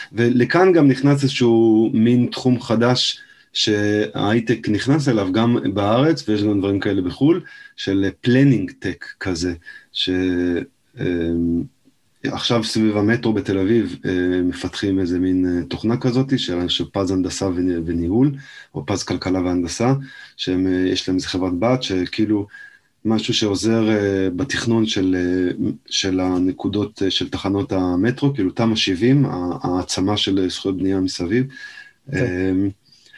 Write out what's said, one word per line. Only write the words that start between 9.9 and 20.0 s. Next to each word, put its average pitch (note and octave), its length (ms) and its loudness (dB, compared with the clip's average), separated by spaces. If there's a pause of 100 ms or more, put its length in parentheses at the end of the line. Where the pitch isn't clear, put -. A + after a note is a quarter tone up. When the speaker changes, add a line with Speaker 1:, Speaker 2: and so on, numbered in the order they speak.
Speaker 1:
ש-, - 180 -4 (920)
אה, G2+ 40 -4 (1200)
עכשיו - 400 -2
סביב A2 320 0
המטרו A2 360 0
בתל G2 260 -2
אביב, F#2+ 460 0
אה, F2+ 380 0
מפתחים F#2+ 580 -2
איזה F2+ 180 -2
מין, F#2 280 0
אה, F2 220 -2
תוכנה A2 280 -2
כזאת, C3 420 0
של, F2+ 300 -4
של F2 240 -4
פז G2 180 -2
הנדסה F#2 360 -2
וני-, F2+ 300 -2 (100)
וניהול, F2 440 2 (440)
או - 120 -10
פז F#2+ 160 -2
כלכלה F#2 380 -2
והנדסה, F2+ 520 0 (440)